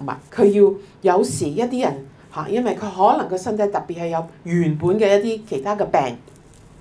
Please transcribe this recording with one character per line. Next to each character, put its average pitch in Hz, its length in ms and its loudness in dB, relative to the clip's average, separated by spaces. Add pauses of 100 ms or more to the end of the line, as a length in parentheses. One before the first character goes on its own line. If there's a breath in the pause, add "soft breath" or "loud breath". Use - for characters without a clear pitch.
物， 139 100 -8 (240)
佢 220 100 4
要 196 720 2
有 233 80 2
時 - 220 -4
一 160 160 -2
啲 247 220 -2
人 139 220 -4 (280 loud breath)
吓， 151 140 -8
因 233 140 -2
為 233 140 -2
佢 - 40 -10
可 202 360 2
能 285 120 -4
個 185 80 -4
身 214 200 -4
體 208 120 0
特 202 200 -4
別 175 120 -8
係 170 80 -4
有 165 180 -4 (180)
原 170 320 0
本 175 240 0
嘅 202 200 4
一 226 180 -2
啲 - 100 -14
其 139 120 -6
他 208 140 -4
嘅 202 120 -2
病， 131 300 -2 (640)